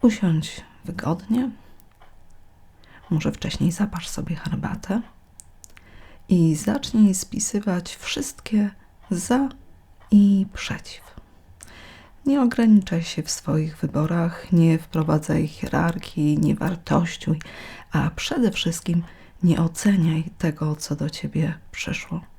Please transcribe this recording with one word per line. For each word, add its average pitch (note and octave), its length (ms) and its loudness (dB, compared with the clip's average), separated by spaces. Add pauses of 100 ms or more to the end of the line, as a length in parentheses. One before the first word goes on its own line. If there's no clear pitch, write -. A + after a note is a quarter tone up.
Usiądź F3+ 600 2 (200)
wygodnie. A3 640 -2 (1600)
Może D#3+ 220 0
wcześniej - 400 -2
zaparz F3 360 -4
sobie - 280 -6
herbatę - 680 -4 (1300)
i E3 260 4
zacznij G#3 600 2
spisywać F#3 840 -4
wszystkie - 760 -2 (400)
za B3 380 0 (600)
i G3+ 420 6
przeciw. - 640 -12 (1080)
Nie C#4 160 4
ograniczaj G#3+ 600 4
się E3 200 -6
w - 80 -8
swoich D#3 460 -2
wyborach, E3 760 -2
nie E3 260 6
wprowadzaj D#3 680 0
hierarchii, D3+ 920 -2
nie D#3 160 2
wartościuj, E3 840 -2 (540)
a C#3+ 240 0
przede B3+ 340 0
wszystkim E3+ 520 -2 (400)
nie E3 180 4
oceniaj E3 640 2 (140)
tego, D#3 380 -2
co - 200 -6
do D#3 140 -4
ciebie D#3 440 -4 (180)
przyszło. - 480 -8 (180)